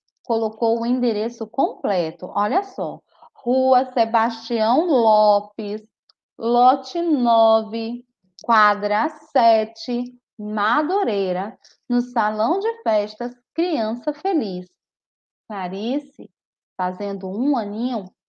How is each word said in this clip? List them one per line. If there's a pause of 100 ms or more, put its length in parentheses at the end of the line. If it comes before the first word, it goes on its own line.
(240)
colocou
o
endereço
completo.
Olha
só, (340)
Rua
Sebastião
Lopes, (560)
lote
nove, (360)
quadra (200)
sete, (200)
Madureira, (300)
no
Salão
de
Festas (200)
Criança
Feliz. (800)
Clarice, (460)
fazendo
um
aninho, (240)